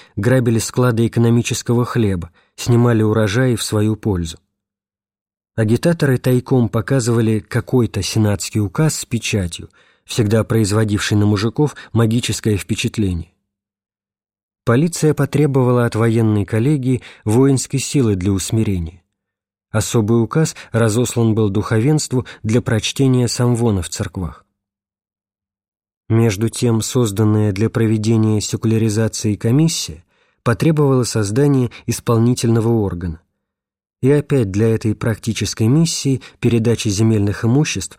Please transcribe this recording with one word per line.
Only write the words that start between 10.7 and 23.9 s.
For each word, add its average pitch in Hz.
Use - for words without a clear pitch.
на 104
мужиков 110
магическое 113
впечатление. 95
Полиция 151
потребовала 131
от 113
военной 110
коллегии 127
воинской 131
силы 117
для 92
усмирения. 95
Особый 113
указ 156
разослан 113
был 107
духовенству 117
для 110
прочтения 123
самвона 117
в -
церквах. -